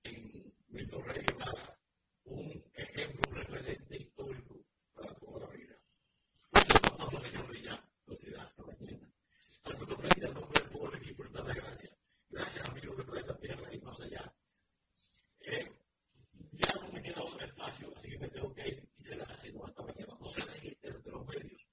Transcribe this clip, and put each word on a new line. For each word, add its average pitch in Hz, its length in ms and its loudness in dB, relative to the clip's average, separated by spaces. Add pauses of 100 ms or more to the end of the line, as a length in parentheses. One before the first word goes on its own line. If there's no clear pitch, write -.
en - 500 -12 (180)
Cristo - 320 -6
Rey - 220 -4
Guevara - 540 2 (460)
un - 400 -6 (100)
ejemplo, - 560 -2
un - 60 -6
referente - 600 -6
histórico - 640 -10 (340)
para - 200 -10
toda - 320 -10
la - 60 -14
vida. - 240 -16 (760)
Muchas - 280 12 (160)
gracias, - 260 -2
señor - 300 -4
Villa. - 360 -8 (120)
Entonces, - 380 -12
hasta - 260 -14
mañana. - 460 -12 (540)
Arturo - 320 -6
Freitas, - 340 6
en - 40 -6
nombre - 280 4
de - 60 -8
todo - 240 -4
el - 100 -8
equipo, - 220 -8
le - 60 -12
da - 140 -6
las - 120 -2
gracias. - 360 -10 (360)
Gracias, - 400 -4
amigos - 300 -6
de - 60 -4
Planeta - 340 -6
Tierra - 360 -8
y - 60 -6
más - 200 -12
allá. - 340 -10 (1040)
Eh, - 300 -2 (840)
ya - 280 6
no - 120 -8
me - 100 -6
queda - 200 -4
otro - 240 -6
espacio, - 500 -8
así - 140 -10
que - 80 -8
me - 100 -2
tengo - 260 -4
que - 140 -4
ir - 200 -6 (100)
y - 60 -20
será - 200 -6
así, - 280 -12
no, - 120 -10
hasta - 180 -12
mañana. - 380 -10
No - 80 -10
se - 160 -4
deje - 380 -10
de - 280 -10
los - 160 -10
medios. - 460 -8